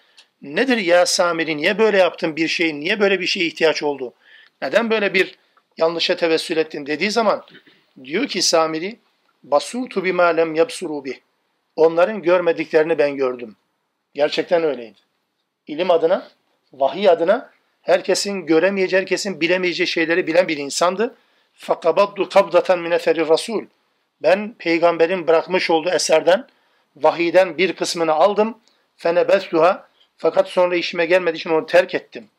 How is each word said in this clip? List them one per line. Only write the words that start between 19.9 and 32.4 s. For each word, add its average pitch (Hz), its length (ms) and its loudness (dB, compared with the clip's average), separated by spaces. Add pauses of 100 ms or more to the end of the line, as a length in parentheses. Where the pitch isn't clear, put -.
bilen 160 200 2
bir 156 100 -4
insandı. 180 580 -2 (440)
فَقَبَضْتُ 180 720 -2
قَبْضَةً 175 360 2
مِنْ 170 300 0
اَثَرِ 165 300 0
الرَّسُولِ. 160 400 -2 (560)
Ben 202 320 0
peygamberin 170 720 0
bırakmış 165 420 0
olduğu 160 200 0
eserden, 160 580 2 (480)
vahiyden 160 640 2
bir 165 160 0
kısmını 165 400 -2
aldım. 208 440 2 (400)
فَنَبَذْتُهَا. 175 840 2 (360)
Fakat 190 300 0
sonra 180 280 0
işime 170 300 -4
gelmediği 175 340 0
için 180 100 -10
onu 156 160 0
terk 185 300 2
ettim. - 440 -10